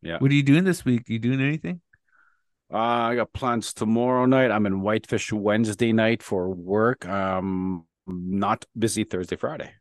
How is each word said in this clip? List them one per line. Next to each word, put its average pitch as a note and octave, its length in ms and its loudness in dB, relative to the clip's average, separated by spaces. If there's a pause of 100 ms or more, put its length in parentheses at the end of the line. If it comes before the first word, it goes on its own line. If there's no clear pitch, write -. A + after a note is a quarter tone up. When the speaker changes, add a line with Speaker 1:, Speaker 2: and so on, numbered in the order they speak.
Speaker 1:
Yeah. E2 180 -8
Speaker 2:
What C#3 120 2
are - 20 2
you C#3+ 100 2
doing C#3+ 200 4
this F3+ 200 0
week? A#2+ 240 0
You A2+ 120 -4
doing B2+ 220 -2
anything? D#3 400 -4 (920)
Speaker 1:
Uh, - 40 -2
I A#2 380 0
got A2+ 180 -2
plans A#2+ 400 -2
tomorrow B2 520 2
night. C3 240 6
I'm G#2 160 2
in G2 160 -2
Whitefish G#2+ 500 -2
Wednesday G#2+ 640 2
night A2 300 2
for F#2 260 -2
work. F#2+ 580 0
Um, F#2+ 800 -2 (220)
not F#2+ 580 -2 (120)
busy G#2+ 260 0
Thursday, F2+ 320 -6
Friday. - 460 -8